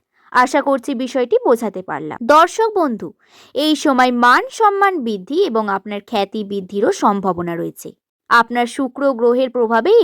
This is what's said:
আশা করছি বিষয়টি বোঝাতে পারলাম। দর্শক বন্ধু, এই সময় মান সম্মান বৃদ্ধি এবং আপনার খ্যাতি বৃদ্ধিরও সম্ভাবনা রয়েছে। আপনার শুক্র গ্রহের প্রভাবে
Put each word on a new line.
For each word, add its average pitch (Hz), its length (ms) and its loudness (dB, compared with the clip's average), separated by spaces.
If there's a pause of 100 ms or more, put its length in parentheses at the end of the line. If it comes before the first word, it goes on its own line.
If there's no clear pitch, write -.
(320)
আশা 262 300 2
করছি 269 320 -2
বিষয়টি 247 420 -2 (100)
বোঝাতে 226 360 0
পারলাম। 151 360 -10 (160)
দর্শক 359 340 2 (120)
বন্ধু, 214 280 -4 (460)
এই 302 200 0 (100)
সময় 254 280 2 (120)
মান 269 200 4 (140)
সম্মান 392 360 2 (120)
বৃদ্ধি 220 320 -6 (120)
এবং 220 140 -2 (120)
আপনার 202 240 -8 (100)
খ্যাতি 208 300 -4 (100)
বৃদ্ধিরও 202 400 -4 (120)
সম্ভাবনা 185 580 0
রয়েছে। 160 280 -12 (420)
আপনার 240 360 2 (100)
শুক্র 262 260 -4 (160)
গ্রহের 247 320 2
প্রভাবে 233 400 0 (140)